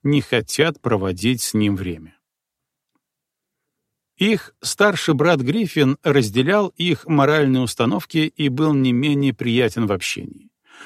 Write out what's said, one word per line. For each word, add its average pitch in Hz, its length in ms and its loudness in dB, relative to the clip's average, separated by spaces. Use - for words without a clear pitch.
не 143 180 2
хотят 151 600 -2
проводить 104 600 -2
с - 140 -4
ним 104 200 0
время. 85 400 -10
Их 208 440 0
старший 180 540 0
брат 151 240 2
Гриффин 143 640 0
разделял 139 640 2
их 170 300 -2
моральные 143 560 2
установки 156 560 -2
и 156 300 -2
был 151 260 0
не 131 180 2
менее 139 400 0
приятен 117 540 0
в 101 40 -2
общении. - 600 -8